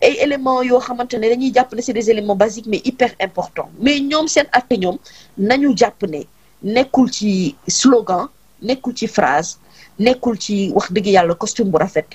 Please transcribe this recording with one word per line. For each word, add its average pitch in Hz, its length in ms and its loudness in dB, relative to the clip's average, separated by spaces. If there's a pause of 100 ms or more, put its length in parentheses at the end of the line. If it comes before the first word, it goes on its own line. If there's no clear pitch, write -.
ay - 200 4
éléments 262 420 0
yoo 247 180 2
xamante 247 340 -8
ne 220 140 0
dañuy 247 260 0
jàpp 254 200 2
ne 226 60 -6
c'est 247 120 -4
des 220 180 0
éléments 208 260 0
basiques 214 300 0
mais 208 180 -2
hyper 247 360 0
importants. 180 500 -6 (100)
Mais 285 200 2
ñoom 302 260 0
seen 294 260 2
atte 254 240 0
ñoom 180 220 -2 (400)
nañu 254 380 2
jàpp 208 320 0
ne 151 160 -8 (380)
nekkul 247 500 0
ci 190 420 -2 (140)
slogan, 220 600 2 (320)
nekkul 254 340 -4
ci 226 120 -6
phrase, 156 500 0 (420)
nekkul 233 400 0
ci 196 360 -2
wax - 180 0
dëgg 190 140 0
Yàlla 175 280 4
costume 208 360 -4
bu 160 80 2
rafet. 160 260 -2 (100)